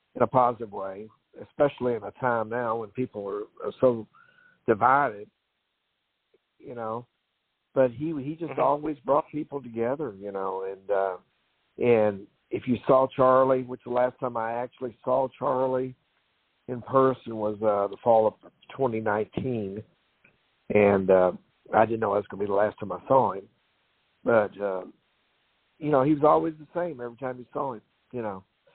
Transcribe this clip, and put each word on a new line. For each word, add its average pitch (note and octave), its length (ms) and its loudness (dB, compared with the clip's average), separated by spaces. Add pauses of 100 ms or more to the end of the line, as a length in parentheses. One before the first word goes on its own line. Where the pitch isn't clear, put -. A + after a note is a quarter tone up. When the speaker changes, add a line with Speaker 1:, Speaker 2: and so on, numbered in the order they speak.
(140)
Speaker 1:
in B2 80 -2
a A#2 40 4
positive A#2+ 460 0
way, G2 360 -10 (340)
especially B2+ 520 -2
in G#2 100 -8
a G2+ 80 -14
time A#2 360 -2
now A#2 280 -4
when A2 140 -10
people G#2+ 380 -8
are, G#2 380 -10
are G2+ 140 -8
so A#2 260 2 (640)
divided, A#2 600 2 (1300)
you B2+ 160 -16
know. A2+ 280 -8 (680)
But C3 160 4
he, D3+ 320 -6
he D3+ 140 -8
just D#3+ 160 -10
Speaker 2:
Mm-hmm. C3 80 -4
Speaker 1:
always D3 440 0
brought D3 280 2
people D3 280 -8
together, A#2+ 600 -4
you G2+ 100 -10
know. F#2+ 400 -6
And, F#2+ 200 -10
uh, F#2+ 260 0 (680)
and G#2+ 360 2 (320)
if A2 160 -6
you A#2+ 80 2 (100)
saw C3 220 6
Charlie, C3 560 4
which B2+ 200 -12
the B2 60 -10
last B2 300 0
time B2 160 -6
I A2+ 160 -4
actually B2 520 -8
saw C3 220 0 (100)
Charlie C3 600 -2 (720)
in B2 140 -8
person B2+ 540 2
was, G#2+ 200 -4
uh, G2+ 320 2
the G2 140 -14
fall A2+ 260 6
of G#2 60 -4 (420)
twenty A#2+ 240 -2
nineteen, G#2+ 840 -4 (880)
and, G2+ 380 4
uh, F#2 220 6 (420)
I G#2+ 100 6
didn't A2+ 140 -2
know A2 120 -2
that G2+ 80 0
was G2+ 120 -4
gonna G2 140 -6
be - 20 -4
the G2+ 80 -2
last G2+ 240 0
time G2 140 -8
I F2+ 160 -10
saw B2 240 4
him. F#2+ 160 -14 (760)
But, G#2 380 2
uh, F#2+ 240 -4 (960)
you D3 100 -4
know, C3+ 140 4
he D3+ 100 2
was C#3+ 80 -2
always D#3+ 380 4
the E3 200 -10
same D#3+ 200 -6
every A#2+ 160 -12
time B2+ 220 -10
you A#2+ 140 -18
saw C#3+ 220 -6
him, G#2+ 80 -16 (300)
you B2 100 -8
know. F#2+ 220 -10 (300)